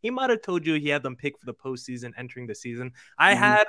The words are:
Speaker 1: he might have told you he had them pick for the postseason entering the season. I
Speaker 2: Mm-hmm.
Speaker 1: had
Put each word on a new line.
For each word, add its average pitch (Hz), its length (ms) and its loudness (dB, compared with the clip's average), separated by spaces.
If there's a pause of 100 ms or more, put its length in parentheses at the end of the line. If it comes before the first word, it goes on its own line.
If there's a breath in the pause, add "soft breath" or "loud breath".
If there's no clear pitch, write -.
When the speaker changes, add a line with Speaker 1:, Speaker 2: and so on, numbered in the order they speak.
Speaker 1:
he 226 100 -4
might 262 180 0
have 226 140 0
told 175 220 -4
you 160 100 0
he 147 140 -2
had 143 120 0
them 127 140 -8
pick 143 240 -8
for 117 80 -20
the 120 80 -10
postseason 123 600 -12
entering 123 280 -14
the 110 80 -10
season. 123 400 -10 (240 soft breath)
I 185 160 6
Speaker 2:
Mm-hmm. 202 100 2
Speaker 1:
had 208 260 6